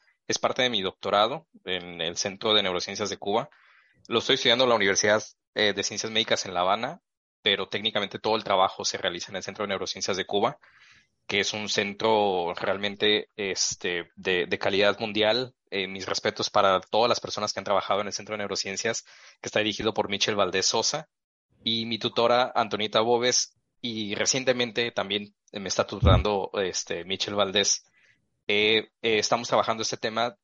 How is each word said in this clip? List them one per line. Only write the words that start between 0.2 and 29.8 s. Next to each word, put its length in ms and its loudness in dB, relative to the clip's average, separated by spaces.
es 120 -2
parte 240 0
de 80 2
mi 100 -2
doctorado 640 0
en 360 -6
el 160 -4
Centro 380 0
de 80 4
Neurociencias 480 -4
de 80 -8
Cuba. 320 -2
Lo 120 2
estoy 160 2
estudiando 280 4
en 60 6
la 60 6
Universidad, 460 4
eh, 200 2
de 80 -2
Ciencias 280 -6
Médicas 360 0
en 80 -8
La 60 0
Habana, 420 0
pero 260 0
técnicamente 500 -4
todo 180 0
el 80 -6
trabajo 420 2
se 100 -2
realiza 360 -6
en 40 -8
el 60 -8
Centro 220 -8
de 40 -4
Neurociencias 480 -4
de 80 -4
Cuba, 340 0
que 140 0
es 120 -2
un 160 -6
centro 840 0
realmente, 840 0
este, 800 -4
de, 300 0
de 120 -2
calidad 400 2
mundial. 560 0
Eh, 180 -4
mis 180 -10
respetos 440 -2
para 280 4
todas 300 2
las 100 2
personas 340 -6
que 60 -8
han 60 -8
trabajado 360 0
en 60 -4
el 60 -8
Centro 220 -8
de 40 -6
Neurociencias, 640 -4
que 80 -12
está 100 -2
dirigido 340 0
por 160 -2
Michel 280 -2
Valdés 300 2
Sosa, 420 -2
y 200 -2
mi 140 -4
tutora, 560 2
Antonita 460 0
Boves, 560 2
y 340 -6
recientemente 760 0
también 420 -4
me 160 -8
está 180 0
tutorando, 680 4
este, 420 -4
Michel 300 -4
Valdés. 560 2
Eh, 440 2
eh, 160 2
estamos 300 0
trabajando 340 2